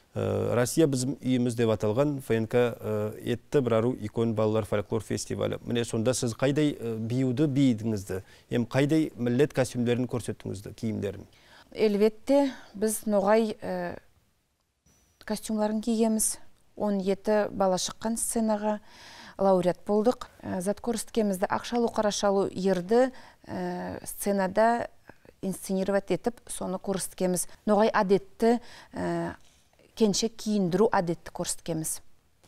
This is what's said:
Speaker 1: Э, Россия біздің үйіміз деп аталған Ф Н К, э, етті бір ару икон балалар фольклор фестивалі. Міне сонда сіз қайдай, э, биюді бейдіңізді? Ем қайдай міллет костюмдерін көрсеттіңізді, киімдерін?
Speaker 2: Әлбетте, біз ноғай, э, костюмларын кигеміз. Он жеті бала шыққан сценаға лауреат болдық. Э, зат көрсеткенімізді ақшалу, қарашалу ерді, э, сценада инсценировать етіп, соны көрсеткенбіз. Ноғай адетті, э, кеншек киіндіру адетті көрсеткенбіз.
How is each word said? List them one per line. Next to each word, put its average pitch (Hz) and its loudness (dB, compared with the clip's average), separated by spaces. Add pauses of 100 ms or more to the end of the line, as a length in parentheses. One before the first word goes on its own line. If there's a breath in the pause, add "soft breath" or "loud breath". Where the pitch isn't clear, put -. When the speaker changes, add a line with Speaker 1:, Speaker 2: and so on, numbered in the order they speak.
(140)
Speaker 1:
Э, 104 -2
Россия 123 4
біздің 131 -2
үйіміз 123 2
деп 117 2
аталған 120 2
Ф - -6
Н 113 0
К, 120 2
э, 107 -4 (100)
етті 120 0
бір 117 0
ару 117 4
икон 113 -2
балалар 107 2
фольклор 107 -2
фестивалі. 104 -4
Міне 117 -2
сонда 117 0
сіз 120 -2
қайдай, 143 0
э, 113 -6
биюді 123 0
бейдіңізді? 110 0 (280 soft breath)
Ем 120 0
қайдай 147 0
міллет 123 2
костюмдерін 123 0
көрсеттіңізді, 107 -8
киімдерін? 101 -6 (480 loud breath)
Speaker 2:
Әлбетте, 220 2 (240 loud breath)
біз 214 -2
ноғай, 214 2
э, 180 -6 (1300)
костюмларын 214 -2
кигеміз. 220 0 (380)
Он 208 0
жеті 196 2
бала 190 2
шыққан - -4
сценаға 214 0 (580 loud breath)
лауреат 185 4 (100)
болдық. 214 2 (140)
Э, 196 -6
зат 202 -4
көрсеткенімізді 208 -2
ақшалу, 233 0
қарашалу 202 2
ерді, 196 2 (340 loud breath)
э, 180 -6
сценада 202 0 (520)
инсценировать 190 -2
етіп, - -2
соны 185 -6
көрсеткенбіз. 185 -2 (180 loud breath)
Ноғай 214 4
адетті, 214 2 (340 loud breath)
э, 170 -4 (600)
кеншек 220 0
киіндіру 208 2
адетті 175 -2
көрсеткенбіз. - -6 (460)